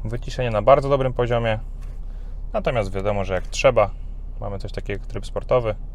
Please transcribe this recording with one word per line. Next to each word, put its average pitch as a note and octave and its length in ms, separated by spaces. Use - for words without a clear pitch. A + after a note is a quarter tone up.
Wyciszenie A#2+ 460
na G#2 120
bardzo C3+ 260
dobrym C3 240
poziomie. A#2 460
Natomiast A2+ 400
wiadomo, G2 320
że F#2 100
jak F2+ 120
trzeba, G#2+ 440
mamy G2+ 180
coś G2+ 140
takiego G2+ 280
jak - 80
tryb G#2 180
sportowy. A2+ 480